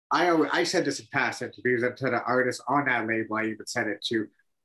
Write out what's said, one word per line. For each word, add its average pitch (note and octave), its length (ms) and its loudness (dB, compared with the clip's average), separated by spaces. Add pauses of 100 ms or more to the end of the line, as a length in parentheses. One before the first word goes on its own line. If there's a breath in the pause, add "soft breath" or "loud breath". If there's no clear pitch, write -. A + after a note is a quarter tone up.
(120)
I D#3+ 160 4
alwa-, D#3+ 240 4
I - 120 2
said E3 220 0
this C#3 140 -2
in - 120 -18
past B2 300 -2
interviews B2 420 0
and A#2+ 140 -2
to C3 80 -4
the A#2+ 180 0
artists B2+ 440 0
on C#3+ 180 2
that A#2+ 220 0
label, A2 280 -2
I A2 100 0
even A2 200 -6
said A2 220 -2
it G2+ 160 -6
too. A2 260 -2 (360)